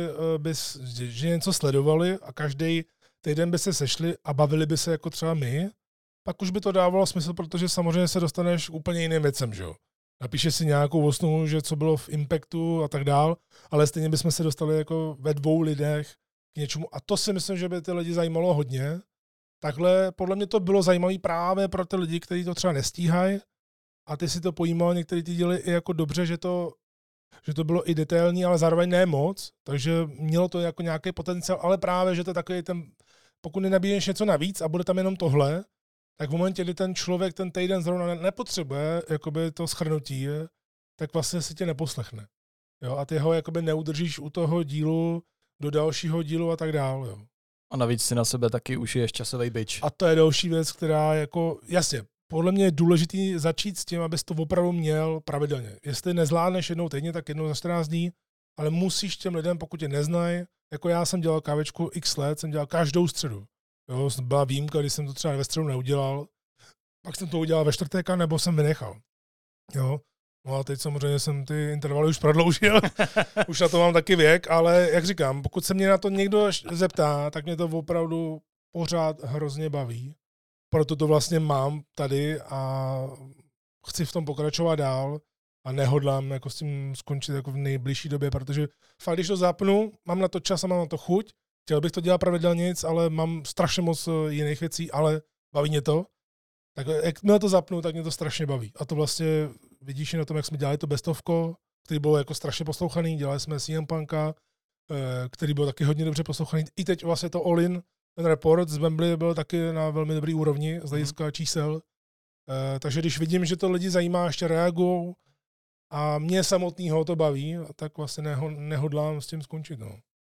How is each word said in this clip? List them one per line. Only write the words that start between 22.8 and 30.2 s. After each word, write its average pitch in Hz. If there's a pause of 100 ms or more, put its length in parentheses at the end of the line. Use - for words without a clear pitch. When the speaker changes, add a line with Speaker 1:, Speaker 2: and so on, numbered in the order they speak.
Speaker 1:
a 151
ty 165
si 170
to 175
pojímal 170
některý 170
ty 170
díly 175
i 180
jako 175
dobře, 160
že 165
to, 180 (760)
že 151
to 156
bylo 165
i 170
detailní, 170
ale 175
zároveň 165
ne 180
moc, 160 (120)
takže 143 (140)
mělo 156